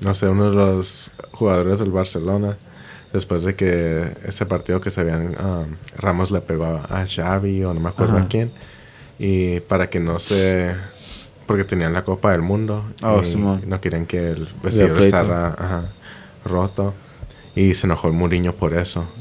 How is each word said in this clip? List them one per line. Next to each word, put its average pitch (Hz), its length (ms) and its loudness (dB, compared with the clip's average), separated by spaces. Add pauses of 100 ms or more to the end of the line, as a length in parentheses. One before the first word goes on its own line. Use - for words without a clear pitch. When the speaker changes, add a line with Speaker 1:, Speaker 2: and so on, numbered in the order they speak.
Speaker 1:
no 98 120 0
sé, 98 120 0
uno 101 240 4
de 101 60 2
los 95 560 0 (200)
jugadores 95 460 2
del 101 140 0
Barcelona 95 640 0 (560)
después 92 320 0
de 98 100 0
que 85 560 0 (160)
ese 98 200 -4
partido 92 340 -2
que 101 100 -4
se 92 120 -2
habían, 82 360 -2
ah, 90 260 -2 (320)
Ramos 92 360 0
le 90 80 0
pegó 82 240 -2
a, 82 380 -4
a 92 40 -2
Xavi 98 580 -2
o 90 100 -2
no 82 40 -2
me 82 120 -2
acuerdo 110 260 2
Speaker 2:
Ajá. 95 80 4
Speaker 1:
a 92 40 -2
quién, 113 220 0 (680)
y 92 420 0
para 90 300 0
que 90 100 -2
no 85 180 0
se, 92 560 0 (720)
porque 101 180 2
tenían 85 280 0
la 87 100 0
Copa 95 300 0
del 85 100 2
Mundo 104 420 -2 (180)
Speaker 2:
Oh, 110 200 4
Speaker 1:
y 87 40 -2
Speaker 2:
Simón. 95 400 0
Speaker 1:
no 92 140 -2
querían 82 260 -2
que 87 240 -2
el 80 180 -6
Speaker 2:
Había - 140 -16
Speaker 1:
vestidor 95 320 4
Speaker 2:
pleito. 98 240 6
Speaker 1:
estaba, 87 280 2 (100)
ajá, 87 280 -4 (600)
roto, 98 500 -2 (600)
y 95 200 6
se - 120 0
enojó 87 220 2
el 80 60 2
Mourinho 87 400 2
por 82 200 0
eso, 87 300 -2 (160)